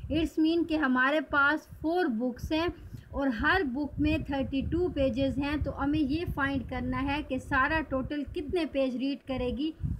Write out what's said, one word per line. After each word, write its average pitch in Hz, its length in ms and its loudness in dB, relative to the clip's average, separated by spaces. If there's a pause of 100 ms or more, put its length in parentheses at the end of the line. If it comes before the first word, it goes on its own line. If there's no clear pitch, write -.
(120)
It's 311 280 0
mean 320 280 4
कि 311 80 0
हमारे 269 460 4
पास 294 480 2 (120)
four 339 260 2
books 247 440 -2
हैं 320 220 2 (400)
और 277 160 0
हर 302 340 2
बुक 277 360 -2
में 302 240 2
थर्टी 269 380 -2
टू 339 280 0
पेजेस 269 480 0
हैं। 285 260 -2
तो 277 80 -2
हमें 285 280 0
ये 302 260 0
फाइंड 277 440 -2
करना 254 280 -4
है 277 260 0
कि 262 160 -4
सारा 285 400 2
टोटल 277 440 -4
कितने 320 420 -2
पेज 262 320 0
रीड 277 300 -2
करेगी। 254 460 -2 (260)